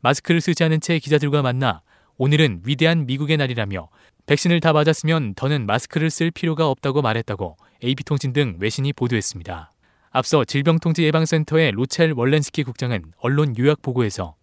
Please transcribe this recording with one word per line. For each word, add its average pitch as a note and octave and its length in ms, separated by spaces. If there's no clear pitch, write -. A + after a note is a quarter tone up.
마스크를 C#3+ 400
쓰지 E3+ 240
않은 D#3+ 160
채 E3 180
기자들과 D3 440
만나 B2+ 400
오늘은 C3+ 480
위대한 D3+ 420
미국의 C#3+ 300
날이라며 A2 520
백신을 E3+ 320
다 D#3+ 140
맞았으면 D3+ 600
더는 C#3 300
마스크를 A#2 460
쓸 E3 220
필요가 D#3+ 360
없다고 C#3 340
말했다고 A2 540
에이피 C3 200
통신 C#3 300
등 B2 260
외신이 C3+ 340
보도했습니다. F#2+ 800
앞서 C3 340
질병통제예방센터의 D#3+ 1300
로첼 C3 460
월렌스키 C#3 480
국장은 A#2 540
언론 C#3 400
요약 C#3+ 220
보고에서 A2 640